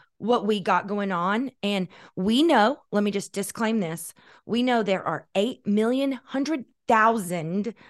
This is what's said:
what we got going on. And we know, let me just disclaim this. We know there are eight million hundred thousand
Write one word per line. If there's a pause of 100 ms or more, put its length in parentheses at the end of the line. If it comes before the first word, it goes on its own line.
(200)
what
we
got
going
on. (120)
And (260)
we
know, (160)
let
me
just
disclaim
this. (320)
We
know
there
are
eight
million (100)
hundred (220)
thousand (160)